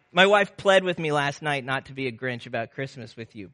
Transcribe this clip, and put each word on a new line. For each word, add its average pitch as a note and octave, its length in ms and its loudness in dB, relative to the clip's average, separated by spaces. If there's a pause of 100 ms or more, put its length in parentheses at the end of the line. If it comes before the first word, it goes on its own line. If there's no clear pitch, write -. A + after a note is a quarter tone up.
(100)
my F3 160 6
wife G3+ 300 4
pled F#3+ 280 4
with F3+ 140 -2
me D#3+ 140 -2
last C#3+ 300 -2
night C#3+ 220 -2
not C3 220 -4
to C#3 60 -18
be C3+ 160 -6
a B2 40 -6
Grinch A#2+ 340 -8
about A#2+ 260 -6
Christmas C3 420 -10
with A#2 220 -16
you, G2+ 180 -14